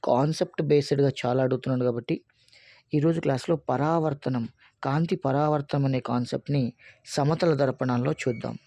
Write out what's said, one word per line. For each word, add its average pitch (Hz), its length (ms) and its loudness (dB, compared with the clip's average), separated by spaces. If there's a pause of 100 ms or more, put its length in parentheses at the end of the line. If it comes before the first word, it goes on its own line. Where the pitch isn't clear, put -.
కాన్సెప్ట్ 156 680 0
బేస్డ్‌గా 143 400 4 (100)
చాలా 127 220 0
అడుగుతున్నాడు 127 460 0
కాబట్టి, 120 280 -2 (760)
ఈరోజు 160 300 2
క్లాస్లో 143 320 0 (140)
పరావర్తనం, 143 720 0 (420)
కాంతి 165 300 0
పరావర్తనం 143 680 0
అనే 135 160 0
కాన్సెప్ట్ని 123 640 -2 (520)
సమతల 160 380 2 (100)
దర్పణాల్లో 127 500 0 (100)
చూద్దాం. 117 340 -4 (100)